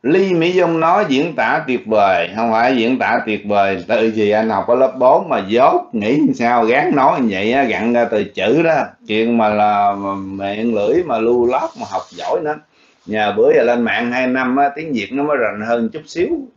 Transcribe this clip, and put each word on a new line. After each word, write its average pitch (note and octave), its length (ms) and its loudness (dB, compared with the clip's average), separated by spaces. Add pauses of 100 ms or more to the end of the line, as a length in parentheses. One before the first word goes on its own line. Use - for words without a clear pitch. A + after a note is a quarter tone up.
Ly F#3 280 2
Mỹ E3+ 180 2
Dung E3+ 280 2
nói F3+ 300 2
diễn C#3+ 260 0
tả B2+ 320 0
tuyệt A#2+ 180 -2
vời, G2 500 2
không A2+ 160 -2
phải B2 260 2
diễn A#2 220 0
tả A2 260 0
tuyệt G#2 200 -4
vời, G2 420 0
từ A2+ 240 2
gì G#2+ 200 0
anh A2 180 0
học G2 180 -2
ở A#2+ 80 2
lớp C3 240 2
bốn E3+ 300 4
mà G#2+ 180 -2
dốt, C3 440 2
nghĩ A#2 280 0 (160)
sao A#2 300 2
gán C#3 300 2
nói D3 260 2
như A#2 100 0
vậy G2+ 220 -2
á, C#3 100 2
gặn A2 300 -2
ra A#2+ 120 2
từ G#2+ 180 -2
chữ A2+ 400 0
đó. D#3 200 2 (240)
Chuyện A2+ 300 0
mà A2 120 2
là, G#2 480 2
mà G2 180 -6
miệng G2 600 -6
lưỡi C#3+ 300 0
mà B2 120 -4
lưu A#2+ 280 2
loát C3 240 -2 (100)
mà A2+ 100 -8
học F#2+ 200 -6
giỏi G2 340 -6
nữa. D3+ 120 -4 (500)
Nhờ G#2 320 -2
bữa C3 180 4
giờ C3 80 4
lên A#2+ 180 2
mạng A2+ 300 -2
hai B2+ 160 -2
năm B2+ 300 -2
á, C#3+ 180 2
tiếng D#3 180 -8
Việt G2+ 180 -4
nó C#3 120 -4
mới D3 140 0
rành G#2+ 240 -2
hơn A2+ 280 -2
chút D3+ 160 -12
xíu. F#3 240 -4 (260)